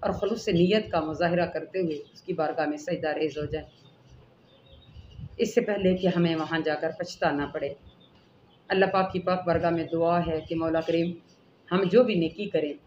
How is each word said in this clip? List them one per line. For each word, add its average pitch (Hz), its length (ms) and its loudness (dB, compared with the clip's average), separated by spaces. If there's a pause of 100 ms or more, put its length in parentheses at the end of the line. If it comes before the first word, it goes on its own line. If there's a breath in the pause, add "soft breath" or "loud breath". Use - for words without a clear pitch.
और 196 100 0
खुलूस 208 320 -2
से 202 80 0
नीयत 185 380 4
का 170 100 0
मुजाहिरा 165 460 0
करते 160 320 -6
हुए 165 160 -2 (180)
उसकी - 200 -10
बारगाह 156 340 -2
में 147 100 -4
सजदा 160 360 -4
रेज 151 240 -2
हो 147 80 -6
जाएं, 143 200 -6 (1700)
इससे 233 220 2
पहले 196 340 2
कि 185 140 0
हमें 170 260 2
वहाँ 160 260 -2
जाकर 156 380 -2
पछताना 147 480 -2
पड़े। 143 280 -6 (920)
अल्लाह 190 200 4
पाक 185 240 0
की 185 80 0
पाक 180 260 0
बारगाह 165 240 2
में 165 160 0
दुआ 170 340 2
है 160 200 -2
कि 165 140 -8
मौला 160 280 0
करीम 170 300 0 (560)
हम 185 200 2
जो 226 140 8
भी 214 140 2
नेकी 170 300 -2
करें 151 260 -2 (140)